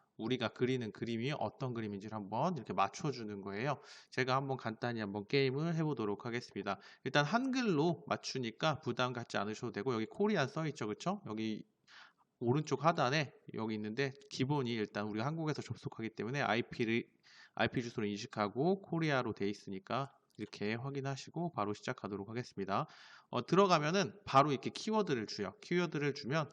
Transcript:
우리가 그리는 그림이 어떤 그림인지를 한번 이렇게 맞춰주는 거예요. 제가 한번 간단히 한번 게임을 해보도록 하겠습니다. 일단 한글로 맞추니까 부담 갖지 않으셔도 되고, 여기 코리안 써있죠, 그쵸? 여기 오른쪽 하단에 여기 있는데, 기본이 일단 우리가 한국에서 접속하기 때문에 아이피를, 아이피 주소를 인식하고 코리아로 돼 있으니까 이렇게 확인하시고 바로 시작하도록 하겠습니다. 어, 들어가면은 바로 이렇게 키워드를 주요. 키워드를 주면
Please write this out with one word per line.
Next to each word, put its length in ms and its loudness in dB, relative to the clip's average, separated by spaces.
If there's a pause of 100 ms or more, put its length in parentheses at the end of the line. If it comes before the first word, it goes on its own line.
(180)
우리가 320 0
그리는 440 0
그림이 400 -2
어떤 400 -4
그림인지를 420 -4
한번 400 0
이렇게 160 -6
맞춰주는 680 0
거예요. 400 -2 (300)
제가 240 2
한번 220 0
간단히 440 -2
한번 260 -4
게임을 480 2
해보도록 500 0
하겠습니다. 540 -4 (240)
일단 220 4
한글로 840 2
맞추니까 720 0
부담 320 0
갖지 260 -4
않으셔도 360 -2
되고, 200 0
여기 120 0
코리안 420 2
써있죠, 400 -2
그쵸? 380 -4
여기 400 -2 (720)
오른쪽 460 2
하단에 480 2 (220)
여기 180 -2
있는데, 400 -2 (160)
기본이 420 0
일단 360 0
우리가 180 0
한국에서 380 -2
접속하기 480 -6
때문에 300 -2
아이피를, 640 2 (500)
아이피 260 2
주소를 280 -2
인식하고 720 0
코리아로 500 0
돼 160 0
있으니까 640 -4 (240)
이렇게 380 -4
확인하시고 800 -4
바로 200 0
시작하도록 560 -6
하겠습니다. 580 -2 (440)
어, 160 -2
들어가면은 680 6 (120)
바로 260 8
이렇게 180 0
키워드를 560 0
주요. 360 -4
키워드를 520 0
주면 400 -2